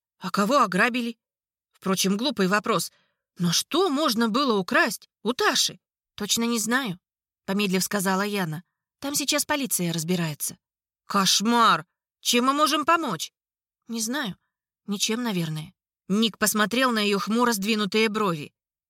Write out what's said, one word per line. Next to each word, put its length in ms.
А 140
кого 280
ограбили?» 580
Впрочем, 460
глупый 300
вопрос. 440
Но 140
что 380
можно 380
было 300
украсть 520
у 100
Таши? 460
«Точно 300
не 140
знаю», 400
помедлив 380
сказала 400
Яна. 400
«Там 140
сейчас 320
полиция 480
разбирается». 640
«Кошмар! 800
Чем 240
мы 80
можем 320
помочь?» 460
«Не 140
знаю. 360
Ничем, 340
наверное». 520
Ник 300
посмотрел 540
на 80
ее 200
хмуро 340
сдвинутые 560
брови. 440